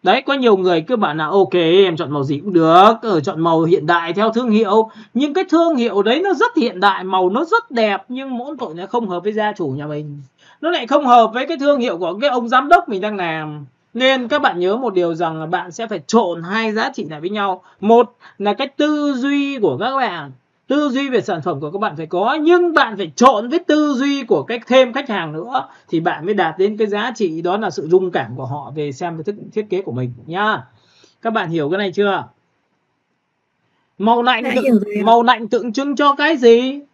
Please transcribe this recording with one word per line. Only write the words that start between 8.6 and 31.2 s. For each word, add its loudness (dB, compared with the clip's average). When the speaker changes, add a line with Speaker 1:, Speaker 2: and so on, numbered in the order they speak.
Speaker 1:
nó -10
không -4
hợp -6
với -4
gia -2
chủ -6
nhà -8
mình. -10
Nó -2
lại -4
không 0
hợp 6
với -4
cái -4
thương 2
hiệu -4
của -6
cái 2
ông -2
giám 2
đốc 6
mình -4
đang -4
làm. -6
Nên 0
các 0
bạn 0
nhớ 0
một -4
điều 0
rằng -4
là -8
bạn -6
sẽ -8
phải -8
trộn 0
hai -4
giá -4
trị -8
này -12
với -8
nhau. -4
Một 4
là -2
cái -4
tư 0
duy -2
của 0
các -4
bạn, -4
tư 0
duy -2
về 0
sản -6
phẩm -6
của -8
các -8
bạn -4
phải -8
có, -2
nhưng 2
bạn 0
phải -6
trộn 4
với 0
tư 0
duy -2
của 0
cách -8
thêm 4
khách -6
hàng -4
nữa -6
thì -2
bạn -4
mới -2
đạt -2
đến 0
cái 0
giá -4
trị, -4
đó -2
là -4
sự -8
rung 2
cảm -6
của -10
họ -10
về -6
xem -8
cái -12
thức-, -8
thiết -4
kế -2
của -10
mình -6
nhá. -4